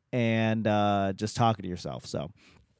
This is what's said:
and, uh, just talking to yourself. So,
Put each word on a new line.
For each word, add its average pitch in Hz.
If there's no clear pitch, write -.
and, 113
uh, 101
just 104
talking 113
to 95
yourself. 73
So, 80